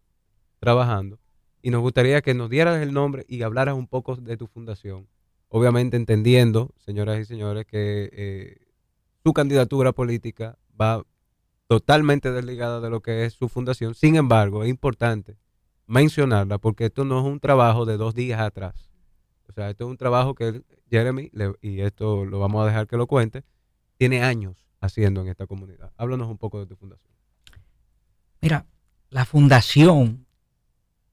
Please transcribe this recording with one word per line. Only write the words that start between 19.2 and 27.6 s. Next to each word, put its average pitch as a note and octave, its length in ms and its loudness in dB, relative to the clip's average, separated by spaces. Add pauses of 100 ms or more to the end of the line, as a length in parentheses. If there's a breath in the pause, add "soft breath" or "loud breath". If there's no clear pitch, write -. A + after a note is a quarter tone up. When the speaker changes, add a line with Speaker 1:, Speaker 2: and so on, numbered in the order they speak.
Speaker 1:
O G#2 60 -20
sea, G2+ 160 -8
esto G#2 160 -10
es B2 40 -10
un B2+ 60 -14
trabajo B2+ 400 0
que A#2 140 -4
él, A2 160 -10 (240)
Jeremy, A#2 420 0
le, G2 300 -6
y G2+ 180 -8
esto G2+ 460 -4
lo G2 140 -6
vamos G#2 220 0
a G#2+ 40 2
dejar G#2+ 220 -2
que A#2 100 -6
lo A#2+ 100 -2
cuente, B2+ 380 -2 (500)
tiene B2+ 260 2
años A2+ 460 -4 (140)
haciendo G2 400 0
en F#2 80 -8
esta F#2 180 -12
comunidad. F#2+ 480 -18
Háblanos B2 320 -6
un A2 100 -10
poco G#2+ 220 -10
de G2+ 60 -12
tu F#2 100 -20
fundación. F#2 340 -20 (1300)